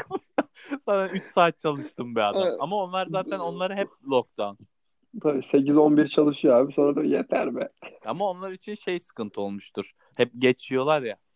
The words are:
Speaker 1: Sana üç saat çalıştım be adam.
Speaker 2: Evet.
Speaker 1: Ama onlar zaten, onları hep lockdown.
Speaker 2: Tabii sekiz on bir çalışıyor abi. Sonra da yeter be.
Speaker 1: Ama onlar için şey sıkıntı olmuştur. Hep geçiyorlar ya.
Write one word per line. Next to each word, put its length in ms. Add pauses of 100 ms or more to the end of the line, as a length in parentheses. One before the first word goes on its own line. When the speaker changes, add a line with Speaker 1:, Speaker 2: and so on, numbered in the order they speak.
(840)
Speaker 1:
Sana 240
üç 160
saat 340
çalıştım 560
be 80
adam. 240
Speaker 2:
Evet. 120
Speaker 1:
Ama 160
onlar 320
zaten, 320
onları 360
hep 140 (200)
lockdown. 540 (580)
Speaker 2:
Tabii 220
sekiz 340
on 200
bir 100
çalışıyor 480
abi. 180
Sonra 220
da 80
yeter 520
be. 140 (360)
Speaker 1:
Ama 240
onlar 220
için 240
şey 240
sıkıntı 420
olmuştur. 500 (240)
Hep 220
geçiyorlar 640
ya. 140 (200)